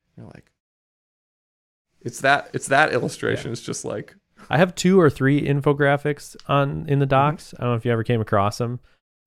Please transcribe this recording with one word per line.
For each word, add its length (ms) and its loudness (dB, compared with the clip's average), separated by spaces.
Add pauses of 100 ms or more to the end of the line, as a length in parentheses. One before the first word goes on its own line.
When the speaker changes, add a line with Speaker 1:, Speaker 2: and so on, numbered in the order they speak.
(180)
Speaker 1:
You're 100 -18
like, 240 -20 (1500)
it's 200 -10
that, 320 0
it's 140 -6
that 260 4
illustration. 540 -4
Speaker 2:
Yeah. 60 -8
Speaker 1:
It's 80 -10
just 240 -10
like 300 -10 (340)
Speaker 2:
I 80 2
have 180 2
two 240 4
or 100 6
three 320 2
infographics 960 0 (140)
on, 400 -2
in 100 2
the 60 2
Speaker 1:
Mm-hmm. 40 -2
Speaker 2:
docs. 480 0
I 60 -18
don't 80 -2
know 60 0
if 80 -6
you 80 2
ever 100 0
came 160 0
across 380 0
them 240 -6 (440)